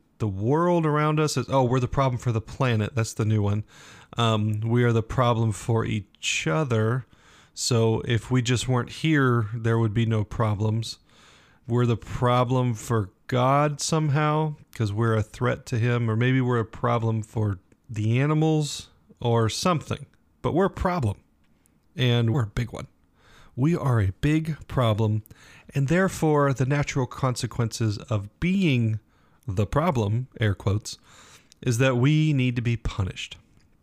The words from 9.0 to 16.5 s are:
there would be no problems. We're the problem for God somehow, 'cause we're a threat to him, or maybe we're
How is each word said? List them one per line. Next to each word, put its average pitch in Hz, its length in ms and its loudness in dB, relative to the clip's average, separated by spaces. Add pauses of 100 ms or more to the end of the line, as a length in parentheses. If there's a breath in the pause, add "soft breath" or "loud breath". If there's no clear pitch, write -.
there 113 240 0
would 113 160 0
be 113 120 0
no 110 160 0
problems. 110 760 -2 (680 soft breath)
We're 120 200 2
the 117 100 2
problem 123 800 0
for 107 360 -2 (160)
God 139 540 2
somehow, 151 760 0 (180)
'cause 104 180 -2
we're 113 240 2
a 107 60 2
threat - 440 -4
to 123 120 -4
him, 120 320 0
or 110 60 -2
maybe 127 240 2
we're 123 200 0